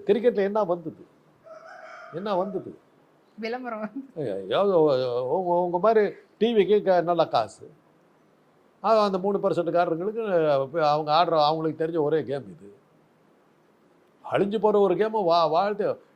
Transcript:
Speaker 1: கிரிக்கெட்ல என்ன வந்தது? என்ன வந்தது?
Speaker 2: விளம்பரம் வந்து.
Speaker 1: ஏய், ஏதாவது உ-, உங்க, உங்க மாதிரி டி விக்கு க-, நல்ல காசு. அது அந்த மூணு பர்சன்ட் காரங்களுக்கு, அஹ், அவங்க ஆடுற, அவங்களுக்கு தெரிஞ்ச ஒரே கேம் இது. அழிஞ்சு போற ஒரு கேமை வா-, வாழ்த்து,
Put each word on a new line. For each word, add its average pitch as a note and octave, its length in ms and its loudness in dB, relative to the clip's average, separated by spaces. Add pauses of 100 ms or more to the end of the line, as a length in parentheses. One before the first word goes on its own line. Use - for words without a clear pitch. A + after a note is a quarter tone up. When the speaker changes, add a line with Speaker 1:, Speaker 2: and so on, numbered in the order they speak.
Speaker 1:
கிரிக்கெட்ல G#3 400 2
என்ன G#3 240 -2
வந்தது? E3 320 -8 (1080)
என்ன G3 220 -4
வந்தது? F#3+ 440 -4 (600)
Speaker 2:
விளம்பரம் A3+ 420 -8
வந்து. G#3 500 -8
Speaker 1:
ஏய், F#2+ 140 -6
ஏதாவது E3+ 360 2
உ-, B2+ 400 2
உங்க, F3 400 0
உங்க F3+ 180 -2
மாதிரி G#3 360 2 (240)
டி A#3 160 2
விக்கு G3+ 280 4
க-, F#3 180 4
நல்ல E3 280 2
காசு. A2+ 420 -4 (1120)
அது A3 180 4
அந்த G3 200 2
மூணு G3 200 -2
பர்சன்ட் F3 360 0
காரங்களுக்கு, F3 460 -2
அஹ், D#3 600 0
அவங்க D3+ 320 0
ஆடுற, D#3+ 320 4
அவங்களுக்கு D#3+ 420 -2
தெரிஞ்ச E3 140 -4
ஒரே D3 240 0
கேம் C#3 340 -8
இது. G2+ 160 -20 (1600)
அழிஞ்சு G3+ 280 -2
போற G#3 200 2
ஒரு F#3+ 160 4
கேமை G#3+ 300 -2
வா-, E3 260 2
வாழ்த்து, F#3+ 480 -2 (180)